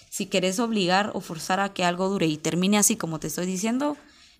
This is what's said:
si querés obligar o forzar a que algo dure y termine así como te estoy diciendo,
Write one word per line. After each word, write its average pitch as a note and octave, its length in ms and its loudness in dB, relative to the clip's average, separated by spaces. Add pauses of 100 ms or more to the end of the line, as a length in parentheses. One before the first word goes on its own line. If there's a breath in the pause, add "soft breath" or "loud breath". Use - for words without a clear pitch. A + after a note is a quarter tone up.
(100)
si F#3+ 160 -6
querés F#3 320 0
obligar A3 560 2
o G3 60 -4
forzar F3+ 400 -2
a G3 120 -2
que F#3 120 -2
algo F3+ 240 0
dure F#3+ 180 0
y D#3 120 2
termine F3+ 380 2
así G3+ 200 4
como D#3+ 240 -6
te D#3 80 -6
estoy F3 180 -4
diciendo, A#3 500 -2 (440 loud breath)